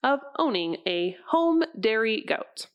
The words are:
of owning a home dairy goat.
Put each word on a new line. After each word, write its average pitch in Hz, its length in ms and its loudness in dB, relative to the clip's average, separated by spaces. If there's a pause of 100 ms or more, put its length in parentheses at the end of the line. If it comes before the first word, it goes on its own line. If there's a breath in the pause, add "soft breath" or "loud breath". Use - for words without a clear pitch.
of 269 160 2 (180)
owning 180 480 0
a 180 300 -2 (120)
home 330 360 4 (160)
dairy 220 480 0
goat. - 480 -6